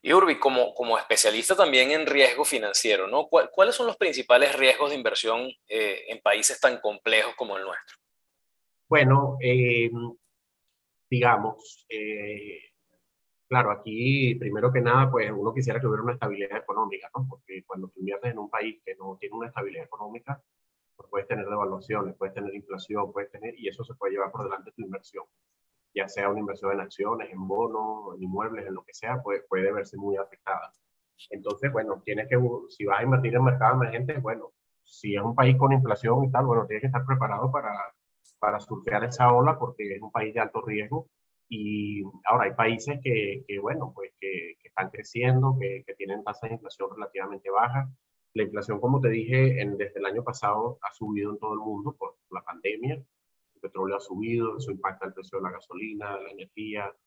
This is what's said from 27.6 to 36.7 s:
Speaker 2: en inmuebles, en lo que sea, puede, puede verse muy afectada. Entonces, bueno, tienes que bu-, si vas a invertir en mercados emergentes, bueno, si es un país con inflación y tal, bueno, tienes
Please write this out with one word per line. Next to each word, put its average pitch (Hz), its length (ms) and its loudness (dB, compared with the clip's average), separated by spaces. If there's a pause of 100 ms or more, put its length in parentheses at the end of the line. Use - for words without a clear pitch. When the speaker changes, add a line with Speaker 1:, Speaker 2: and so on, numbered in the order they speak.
Speaker 2:
en 92 60 -12
inmuebles, 101 440 -6
en 95 80 -10
lo 95 80 -12
que - 120 -20
sea, 127 280 -6
puede, 98 200 -4
puede 98 300 0
verse 101 240 -6
muy 98 200 -4
afectada. 95 560 -8 (580)
Entonces, 107 400 -4
bueno, 104 340 -4
tienes 104 240 -6
que 123 100 2
bu-, 123 300 -2
si - 160 -12
vas 98 160 0
a - 20 -4
invertir 127 320 2
en 123 100 4
mercados 120 320 4
emergentes, 127 460 -2
bueno, 110 300 -6 (300)
si - 340 -8
es 101 60 -2
un 117 120 -2
país 131 220 8
con 135 160 6
inflación 127 520 4
y 131 60 0
tal, 131 160 2
bueno, 113 200 4
tienes 107 140 -4